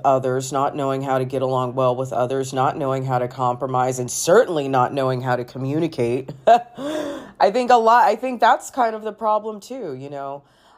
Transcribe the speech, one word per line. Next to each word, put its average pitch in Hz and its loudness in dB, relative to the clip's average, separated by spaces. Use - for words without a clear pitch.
others, 131 2
not 139 0
knowing 135 -2
how 135 0
to 131 -2
get 131 -4
along 127 -2
well 127 2
with 131 -6
others, 131 -2
not 131 0
knowing 135 -2
how 127 0
to 123 -2
compromise, 127 -2
and 123 -6
certainly 170 2
not 131 2
knowing 131 -2
how 127 -2
to 120 -4
communicate. 135 -4
<laughs> - -6
I 277 0
think 240 0
a 247 8
lot, 226 6
I 208 4
think 254 -6
that's 240 4
kind 226 -2
of 214 -12
the 214 -6
problem 214 -2
too, 202 -10
you 135 -12
know. 139 -10